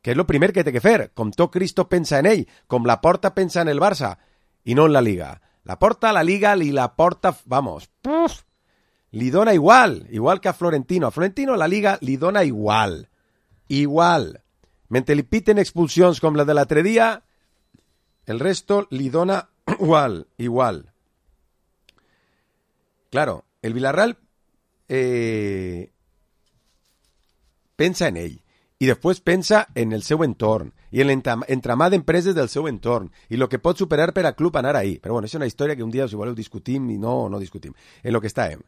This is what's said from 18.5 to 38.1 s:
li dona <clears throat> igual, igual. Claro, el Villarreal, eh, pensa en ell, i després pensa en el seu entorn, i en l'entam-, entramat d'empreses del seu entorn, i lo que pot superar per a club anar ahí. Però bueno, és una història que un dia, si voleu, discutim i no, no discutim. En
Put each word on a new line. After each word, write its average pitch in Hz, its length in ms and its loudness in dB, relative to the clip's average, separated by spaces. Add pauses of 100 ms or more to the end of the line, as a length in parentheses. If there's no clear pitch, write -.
li 135 200 -4
dona 180 340 -2 (220)
<clears throat> - 120 -4
igual, 143 460 2 (140)
igual. 120 480 -2 (2250)
Claro, 123 340 -2 (160)
el 113 140 -6
Villarreal, 147 440 -2 (680)
eh, 107 1000 -4 (1900)
pensa 170 320 -2
en 92 80 -6
ell, 82 200 -10 (440)
i 131 80 2
després 170 320 0
pensa 190 440 2 (100)
en 113 180 -2
el 107 140 -4
seu 135 180 0
entorn, 107 460 -2 (240)
i 127 80 2
en 139 80 4
l'entam-, 123 400 -2
entramat 131 420 0
d'empreses 175 440 0
del 135 120 0
seu 156 220 -4
entorn, 113 400 -4 (180)
i 113 80 -6
lo 127 140 0
que 127 100 -4
pot 175 180 0
superar 165 360 0
per 185 120 0
a 139 120 -2
club 156 180 0
anar 143 220 0
ahí. 98 240 -2
Però 110 160 -4
bueno, 107 80 -6
és 110 80 -14
una 151 160 -6
història 147 260 -4
que 117 80 -10
un 113 60 -8
dia, 131 180 -4
si 104 80 -10
voleu, 113 220 -8
discutim 123 560 -8
i 101 40 -8
no, 117 300 -4
no 101 140 -8
discutim. 90 320 -18 (280)
En 120 120 -4